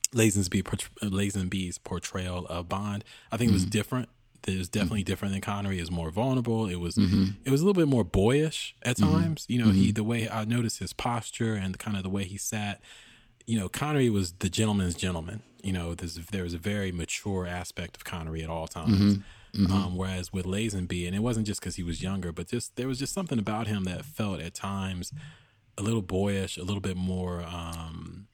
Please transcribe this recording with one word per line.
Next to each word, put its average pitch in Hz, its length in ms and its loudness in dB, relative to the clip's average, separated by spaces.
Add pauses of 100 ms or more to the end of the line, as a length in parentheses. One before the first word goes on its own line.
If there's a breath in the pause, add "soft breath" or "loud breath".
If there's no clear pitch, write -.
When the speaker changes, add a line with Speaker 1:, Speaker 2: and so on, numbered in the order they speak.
(120)
Speaker 1:
Lazenby 101 520 4
port-, - 240 -6 (140)
Lazenby's 95 760 -2
portrayal 90 720 -6
of 87 200 -6
Bond. 101 360 -4 (260 soft breath)
I 113 60 -4
think 117 140 4
it 101 40 8
was 92 80 6
Speaker 2:
Mm-hmm. 95 80 -2
Speaker 1:
different. 110 380 -2 (360)
It 95 140 0
was 90 100 -4
definitely 104 340 0
Speaker 2:
Mm-hmm. 92 40 -6
Speaker 1:
different 98 280 -2
than 98 60 -2
Connery. 101 380 -2
It 87 40 -2
was 82 100 -6
more 82 180 -2
vulnerable. 113 560 2
It 90 140 -4
was, 85 160 -4
Speaker 2:
Mm-hmm. 98 300 6 (180)
Speaker 1:
it 131 60 0
was 139 100 6
a 165 40 4
little 190 160 6
bit 160 60 6
more 131 160 6
boyish 127 800 2
at 120 140 0
Speaker 2:
Mm-hmm. 101 160 6
Speaker 1:
times. 165 360 2
You 120 120 2
know, 110 100 8
he, 95 140 8
Speaker 2:
Mm-hmm. 95 80 6
Speaker 1:
the 107 100 0
way 113 260 0
I 110 160 -2
noticed 117 360 0
his 92 120 -6
posture 117 640 -2
and 95 240 -2
kind 104 180 -4
of 95 60 -2
the 92 60 -4
way 98 160 0
he 95 140 -8
sat. 104 420 -4 (680 soft breath)
You 113 140 2
know, 92 80 -2
Connery 143 420 2
was 95 300 2
the 95 80 2
gentleman's 101 480 2
gentleman. 90 460 -4 (200)
You 98 100 -2
know, 87 220 -2
there's, 82 220 -8
there 90 260 -6
was 87 120 -4
a 85 40 -6
very 101 320 -2
mature 90 560 -2
aspect 87 500 -8
of - 60 -18
Connery 80 400 -6
at 80 80 -6
all 82 160 -4
times. 95 320 2
Speaker 2:
Mm-hmm. 101 640 2
Mm-hmm. 92 100 4
Speaker 1:
Um, 92 240 2
whereas 92 360 -4
with 95 120 -2
Lazenby, 92 600 -2
and 90 80 -4
it 101 60 0
wasn't 110 260 0
just 104 160 -4
'cause 90 140 -6
he 90 80 -4
was 85 180 -4
younger, 92 300 -2
but 85 160 -8
just, - 260 -4
there 127 140 -4
was 127 100 -2
just 139 140 -4
something 170 260 -2
about 107 300 -2
him 104 160 0
that 87 200 -4
felt 98 360 -4
at 85 140 -8
times 95 580 -4 (680 loud breath)
a 101 60 -4
little 113 180 2
boyish, 95 540 0
a 78 80 -8
little 101 160 -2
bit 95 160 -2
more, 90 480 -2
um, 85 880 -10